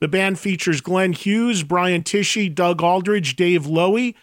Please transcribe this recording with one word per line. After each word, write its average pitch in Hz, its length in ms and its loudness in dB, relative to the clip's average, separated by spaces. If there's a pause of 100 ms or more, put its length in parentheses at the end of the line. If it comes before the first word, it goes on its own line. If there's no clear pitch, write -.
The 156 60 0
band 190 320 0
features 175 440 -2
Glenn 185 320 0
Hughes, 214 480 0
Brian 175 400 0
Tichy, 202 520 -2
Doug 175 280 0
Aldridge, 180 520 0
Dave 175 280 2
Lowy. 190 600 0